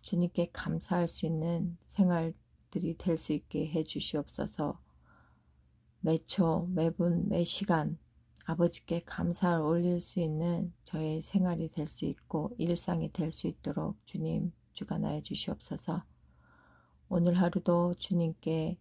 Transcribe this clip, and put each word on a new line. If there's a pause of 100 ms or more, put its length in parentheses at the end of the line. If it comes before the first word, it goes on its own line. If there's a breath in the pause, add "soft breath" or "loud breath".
주님께
감사할
수
있는
생활들이
될
수
있게
해
주시옵소서. (1160 soft breath)
매초,
매분,
매시간 (480)
아버지께
감사를
올릴
수
있는 (100)
저의
생활이
될
수
있고
일상이
될
수
있도록
주님 (200)
주관하여
주시옵소서. (1040 soft breath)
오늘
하루도
주님께